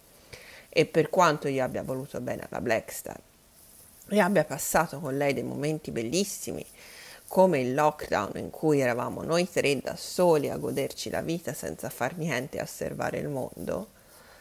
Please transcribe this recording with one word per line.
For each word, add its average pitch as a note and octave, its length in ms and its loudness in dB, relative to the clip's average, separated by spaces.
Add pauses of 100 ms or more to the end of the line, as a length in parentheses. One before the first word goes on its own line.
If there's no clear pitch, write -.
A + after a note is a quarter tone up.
(760)
E D#3+ 120 6
per D#3 240 2
quanto D#3 360 4
io C3+ 160 0
abbia G#2+ 200 -2
voluto C3 360 -6
bene A#2+ 300 -6
alla - 100 -6
Blackstar - 600 -2 (880)
e G3+ 100 4
abbia F3+ 240 6
passato D3+ 560 0
con C#3 160 -4
lei C#3+ 180 2
dei B2 100 -2
momenti C#3 480 -4
bellissimi, C#3 760 -4 (600)
come F#3 340 6
il B2+ 140 0
lockdown D3+ 640 0
in E2 120 -6
cui D3+ 300 2
eravamo B2 420 0
noi F3 260 0
tre C#3 320 2
da - 160 -4
soli D#3 540 4
a - 80 -4
goderci C3+ 540 -4
la - 100 0
vita E3 320 -4
senza - 380 -8
far C#3+ 260 -4
niente C#3+ 400 -4
e - 60 -2
osservare - 560 -4
il D3 80 -4
mondo, C3+ 600 -6 (520)